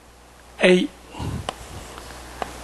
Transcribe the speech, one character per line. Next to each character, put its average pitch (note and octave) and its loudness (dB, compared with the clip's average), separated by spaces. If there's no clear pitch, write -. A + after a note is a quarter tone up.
A？ F#3 8